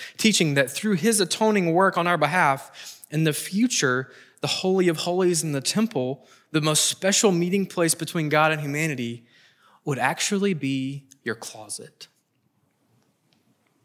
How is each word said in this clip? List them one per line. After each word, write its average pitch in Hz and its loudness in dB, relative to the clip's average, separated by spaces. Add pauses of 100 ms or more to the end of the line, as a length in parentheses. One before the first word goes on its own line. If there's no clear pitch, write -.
(180)
teaching 190 2
that 139 2
through 208 -2
his 202 2
atoning 190 2
work 185 4
on 170 2
our 175 2
behalf, 147 0 (100)
in 156 0
the 156 2
future, 147 0 (300)
the 147 -2
Holy 190 2
of 160 2
Holies 180 0
in 156 -4
the 135 -2
temple, 147 -2 (240)
the 156 0
most 151 2
special 196 2
meeting 180 0
place 170 0
between 156 -4
God 151 4
and 156 -2
humanity, 139 -4 (600)
would 139 -4
actually 190 0
be 135 -4 (180)
your 113 -6
closet. - -16 (1800)